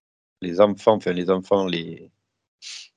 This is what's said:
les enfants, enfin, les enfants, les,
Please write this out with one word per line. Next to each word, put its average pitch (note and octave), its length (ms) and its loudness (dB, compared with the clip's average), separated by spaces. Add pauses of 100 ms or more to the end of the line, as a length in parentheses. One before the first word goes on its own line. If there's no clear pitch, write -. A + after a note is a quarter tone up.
(440)
les F2 180 0
enfants, G#2 360 4
enfin, F#2 140 -2
les F2+ 200 -4
enfants, F#2+ 340 0
les, E2+ 460 -8 (840)